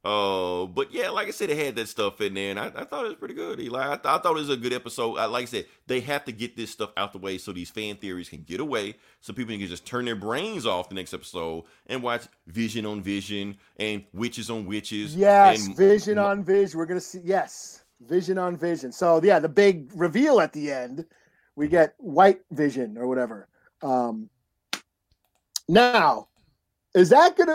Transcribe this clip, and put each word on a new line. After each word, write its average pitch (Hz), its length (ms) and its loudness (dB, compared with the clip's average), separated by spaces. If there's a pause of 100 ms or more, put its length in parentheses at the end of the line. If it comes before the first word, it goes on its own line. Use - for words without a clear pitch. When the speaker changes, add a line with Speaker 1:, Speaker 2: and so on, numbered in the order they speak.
Speaker 1:
Uh, 95 600 -2
but, 95 260 -6
yeah, - 180 -4
like 214 180 -4
I - 20 -10
said, 202 180 -6
it 147 80 -2
had 139 200 -4
that 110 100 -6
stuff 101 340 -6
in 101 140 -4
there, 98 160 -6
and 98 80 -6
I, - 160 -8
I - 100 -10
thought - 200 -8
it 220 60 -8
was - 80 -16
pretty - 160 -12
good, 165 260 -10
Eli. 123 240 -6
I, 143 100 -4
th-, 139 120 -8
I 147 120 0
thought 170 140 0
it 156 80 -2
was 143 100 -8
a 135 60 0
good 120 160 -6
episode. 117 440 -6
I, 107 100 -2
like 123 160 -4
I 120 40 -10
said, 113 200 -8 (200)
they 123 140 -2
have 139 240 -6
to 127 80 -12
get 117 240 -10
this 113 160 -10
stuff 104 240 -8
out 101 160 -4
the 95 80 -16
way 95 180 -8
so 101 140 -12
these 87 180 -12
fan 107 240 -10
theories 92 340 -12
can 82 140 -20
get 85 160 -10
away, 113 380 -6 (240)
so - 120 -16
people 113 240 -8
can 98 120 -8
just 85 180 -12
turn 123 200 -6
their 117 100 -4
brains 131 500 -6
off 90 220 -4
the 95 80 -14
next 92 180 -12
episode 82 520 -10 (200)
and 127 160 -8
watch 120 200 -6 (260)
Vision 110 360 -6
on 104 160 -8
Vision 101 560 -8 (200)
and 104 260 -6 (100)
Witches 117 380 -8
on 110 160 -8
Witches 104 480 -8
Speaker 2:
Yes, 202 540 6
Speaker 1:
and - 80 -8
Speaker 2:
Vision 202 400 4
Speaker 1:
Mo- 202 100 2
Speaker 2:
on 202 160 -2
Vision. 180 380 0
We're 165 60 -4
gonna 180 140 -6
see, - 220 -16
yes, - 640 -6 (160)
Vision 175 380 -2
on 180 180 -4
Vision. 151 340 -4
So, 170 320 4
yeah, 185 160 6
the 156 100 0
big 175 460 4
reveal 202 460 4
at 151 120 2
the 147 200 -6
end, 127 340 -8 (480)
we 147 140 -4
get 160 300 4
White 185 420 4 (100)
Vision 127 480 -2
or 123 80 -6
whatever. 120 400 -4 (360)
Um, 120 460 -2 (1400)
now, 196 580 4 (680)
is 175 180 8
that 302 260 10
gonna, 339 180 4